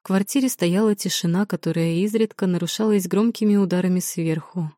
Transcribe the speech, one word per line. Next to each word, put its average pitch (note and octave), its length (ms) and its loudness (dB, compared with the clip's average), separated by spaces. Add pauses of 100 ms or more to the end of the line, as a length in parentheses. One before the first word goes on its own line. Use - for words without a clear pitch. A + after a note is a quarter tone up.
В - 60 -20
квартире G3+ 420 0
стояла G#3 460 2
тишина, F#3 520 -2
которая E3 480 -2
изредка G#3+ 520 0
нарушалась F#3 600 0
громкими G#3 480 2
ударами F#3 440 2
сверху. D#3+ 760 -4